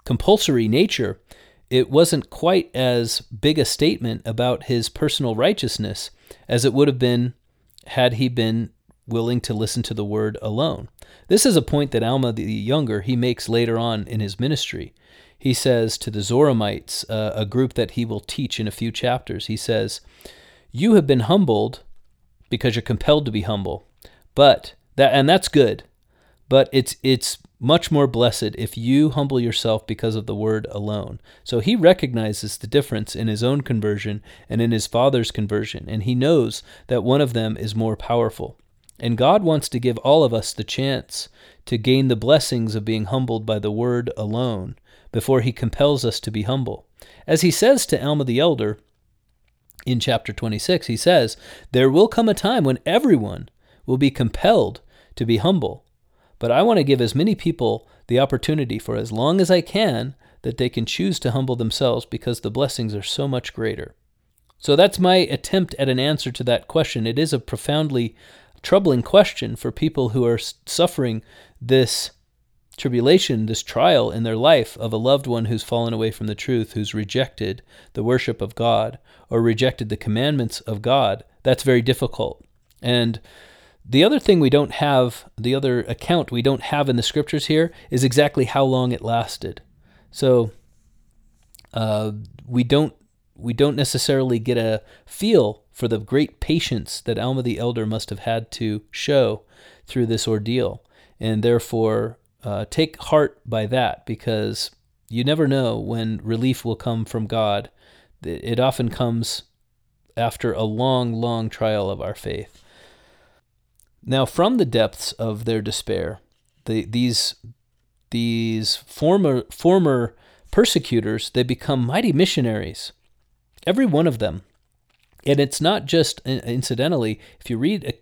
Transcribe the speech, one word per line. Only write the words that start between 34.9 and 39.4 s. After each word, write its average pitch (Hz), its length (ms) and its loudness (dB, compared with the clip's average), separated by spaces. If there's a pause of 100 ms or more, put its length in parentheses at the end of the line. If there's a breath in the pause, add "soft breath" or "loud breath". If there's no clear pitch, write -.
conversion, 104 560 -4
and 104 160 -6
he 123 120 0
knows 127 480 2 (240 loud breath)
that 123 160 0
one 131 180 2
of 127 120 0
them 110 240 -4
is 107 180 -6
more 110 220 -2
powerful. - 600 -2 (420)
And 117 180 -2
God 165 260 4